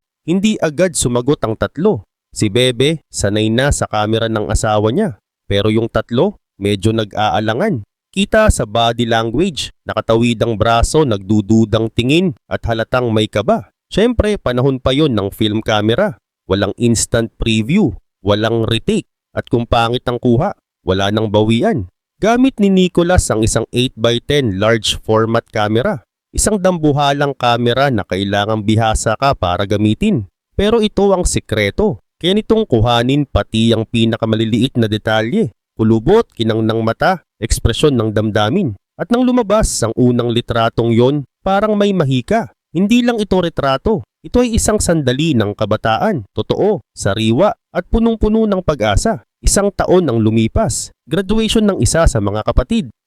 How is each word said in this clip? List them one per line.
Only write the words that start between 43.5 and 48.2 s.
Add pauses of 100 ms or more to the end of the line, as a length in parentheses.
Ito
ay
isang
sandali
ng
kabataan,
totoo,
sariwa, (160)
at
punong-puno